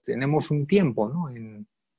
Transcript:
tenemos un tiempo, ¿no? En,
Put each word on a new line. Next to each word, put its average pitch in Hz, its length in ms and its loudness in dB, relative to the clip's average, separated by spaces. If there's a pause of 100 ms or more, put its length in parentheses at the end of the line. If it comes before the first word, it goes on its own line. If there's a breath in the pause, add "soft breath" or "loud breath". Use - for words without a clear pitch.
tenemos 139 460 0
un 147 160 0
tiempo, 123 440 2
¿no? 160 180 -4
En, 110 400 -12 (300)